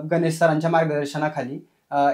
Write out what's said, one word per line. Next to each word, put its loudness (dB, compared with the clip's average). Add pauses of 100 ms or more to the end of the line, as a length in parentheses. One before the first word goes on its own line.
(120)
गणेश 0
सरांच्या 2
मार्गदर्शनाखाली, -2 (300)
अ, 2